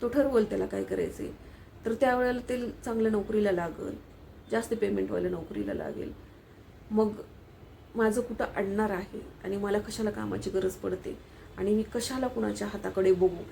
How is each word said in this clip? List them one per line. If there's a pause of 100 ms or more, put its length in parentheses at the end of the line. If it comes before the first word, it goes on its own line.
तो
ठरवल
त्याला
काय
करायचंय, (560)
तर
त्यावेळेला
ते (160)
चांगल्या
नोकरीला
लागल, (600)
जास्त
पेमेंटवाल्या
नोकरीला
लागेल. (760)
मग (880)
माझं
कुठं
अडणार
आहे (220)
आणि
मला
कशाला
कामाची
गरज
पडते (400)
आणि
मी
कशाला
कुणाच्या
हाताकडे
बघू